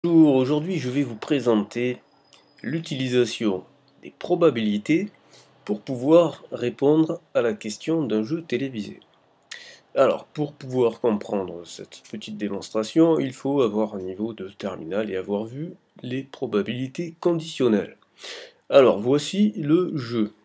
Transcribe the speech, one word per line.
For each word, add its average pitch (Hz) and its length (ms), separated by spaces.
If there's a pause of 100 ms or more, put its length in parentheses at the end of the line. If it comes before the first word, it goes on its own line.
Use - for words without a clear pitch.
Bonjour, 160 280
aujourd'hui 151 420
je 127 100
vais 135 140
vous 117 140
présenter 120 800 (640)
l'utilisation 123 1000 (400)
des - 120
probabilités 151 920 (560)
pour 208 160
pouvoir 143 720
répondre 147 680 (140)
à 127 80
la 113 120
question 147 500
d'un 107 180
jeu 156 200
télévisé. 123 580 (960)
Alors, 117 300
pour 147 260
pouvoir 127 480
comprendre 98 680
cette - 420
petite 107 280
démonstration, 110 800
il 135 140
faut 139 300
avoir 107 340
un 95 40
niveau 95 320
de 95 160
terminale 95 600
et 95 60
avoir 101 280
vu 143 280 (320)
les 127 180
probabilités 127 960
conditionnelles. 131 760 (760)
Alors, 117 300
voici 147 560
le 170 400
jeu 117 380 (100)